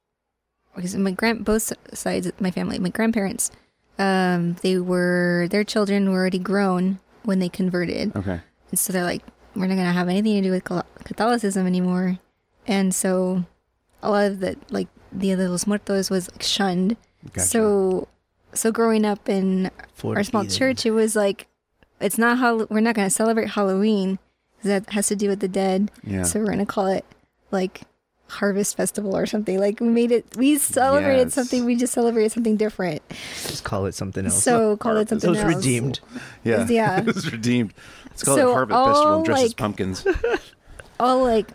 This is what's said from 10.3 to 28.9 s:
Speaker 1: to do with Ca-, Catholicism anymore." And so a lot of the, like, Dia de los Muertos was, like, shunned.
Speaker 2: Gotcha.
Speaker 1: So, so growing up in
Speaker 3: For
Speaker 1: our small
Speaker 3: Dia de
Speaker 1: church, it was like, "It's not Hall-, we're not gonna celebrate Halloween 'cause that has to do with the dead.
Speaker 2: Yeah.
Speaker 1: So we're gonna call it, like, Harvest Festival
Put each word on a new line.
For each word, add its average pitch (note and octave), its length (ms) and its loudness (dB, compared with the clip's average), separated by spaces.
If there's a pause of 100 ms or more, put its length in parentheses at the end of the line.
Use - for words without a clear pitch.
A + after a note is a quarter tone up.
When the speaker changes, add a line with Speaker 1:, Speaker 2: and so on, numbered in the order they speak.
Speaker 1:
to G3+ 60 2
do F#3+ 100 0
with F#3 140 -2
Ca-, F3+ 180 -4 (220)
Catholicism G3+ 600 0
anymore." F3+ 540 0 (480)
And G3 260 0
so F#3 520 0 (580)
a - 80 -2
lot G#3 140 2
of G3 140 -2
the, F#3 180 -4 (120)
like, F#3+ 180 -4 (300)
Dia F#3+ 200 0
de F#3 100 0
los F3+ 180 -2
Muertos G3+ 440 -2
was, F#3 220 -2
like, - 120 -14
shunned. F#3+ 540 0 (340)
Speaker 2:
Gotcha. F3+ 160 -2
Speaker 1:
So, G3+ 600 2 (460)
so - 180 0
growing A3 340 2
up G#3 240 -2
in F#3+ 420 0 (220)
Speaker 3:
For - 240 -4
Speaker 1:
our G#3 60 0
small G3+ 200 0
Speaker 3:
Dia G3 80 -6
de F#3+ 60 -2
Speaker 1:
church, C4 280 0
it A3+ 60 2
was A3 240 2
like, G3+ 320 0 (540)
"It's G3 160 -2
not A#3+ 220 4
Hall-, A#3 300 2
we're G#3+ 120 0
not A#3 140 2
gonna G3 140 0
celebrate A3 420 0
Halloween G3 640 2 (440)
'cause - 80 -14
that G3+ 200 -2
has G3+ 180 -2
to A3 80 0
do G3+ 140 0
with G3 100 0
the G3 80 -2
dead. F#3+ 420 0 (140)
Speaker 2:
Yeah. F#3+ 200 -2
Speaker 1:
So F3+ 180 -2
we're A3 60 0
gonna G3+ 180 -2
call G3 220 -2
it, F#3+ 180 -2 (460)
like, F#3+ 320 -4 (440)
Harvest G3+ 480 -2
Festival F#3+ 400 -4